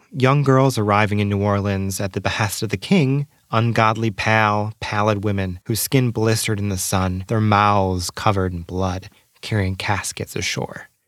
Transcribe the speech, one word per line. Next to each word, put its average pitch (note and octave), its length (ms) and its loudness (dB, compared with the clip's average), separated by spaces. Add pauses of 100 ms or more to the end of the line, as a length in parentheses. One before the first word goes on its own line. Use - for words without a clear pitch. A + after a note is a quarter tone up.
(120)
Young C3+ 320 2
girls C3 340 4
arriving G#2 400 2
in G#2 100 0
New G2+ 140 0
Orleans G2 580 0
at G2+ 120 -4
the G2 80 -4
behest G2+ 420 -4
of A2 60 -4
the G2 80 -2
king, C#3+ 500 0 (240)
ungodly A2+ 640 2
pale, G#2+ 680 2
pallid G#2 460 -2
women F#2+ 420 -2
whose A2+ 140 -2
skin B2+ 320 0
blistered A2 480 0
in G#2 80 -2
the F#2 100 -2
sun, F#2 480 -2
their A2+ 140 0
mouths G2+ 720 2
covered F#2+ 400 0
in E2+ 100 -8
blood, F#2 480 -6 (300)
carrying F#2+ 340 -2
caskets - 640 -6
ashore. - 540 -6 (180)